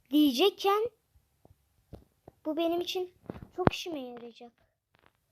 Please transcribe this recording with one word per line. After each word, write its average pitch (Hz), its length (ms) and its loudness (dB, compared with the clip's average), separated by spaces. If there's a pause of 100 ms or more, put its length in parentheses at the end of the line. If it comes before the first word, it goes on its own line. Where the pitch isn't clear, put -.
(100)
Diyecekken 339 720 2 (1600)
bu 302 120 -4
benim 339 240 0
için 359 340 -6 (420)
çok 359 160 4
işime 320 280 -8
yarayacak. 240 520 -16 (800)